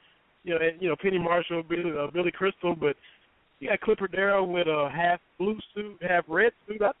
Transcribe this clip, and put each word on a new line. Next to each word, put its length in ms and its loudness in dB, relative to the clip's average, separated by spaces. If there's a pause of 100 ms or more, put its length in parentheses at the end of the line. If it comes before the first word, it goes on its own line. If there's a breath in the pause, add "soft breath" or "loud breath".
(440 soft breath)
You 100 -2
know, 60 2
and, 220 0
you 60 0
know, 120 0
Penny 180 2
Marshall, 440 0
Billy, 360 -2
uh, 140 -2
Billy 180 0
Crystal, 440 -2
but 220 0 (600 soft breath)
you 100 -10
got 120 0
Clifford 320 0
Darrell 340 2
with 200 0
a 280 0
half 260 2 (180)
blue 200 -2 (160)
suit, 280 -10
half 260 2
red 240 2 (140)
suit. 160 -4
I 180 2